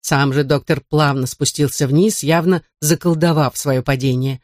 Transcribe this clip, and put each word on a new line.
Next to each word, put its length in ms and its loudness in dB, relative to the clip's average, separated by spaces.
Сам 320 0
же 100 0
доктор 380 -2
плавно 440 0
спустился 640 -2
вниз, 340 2
явно 440 0
заколдовав 760 0
своё 240 0
падение. 640 -2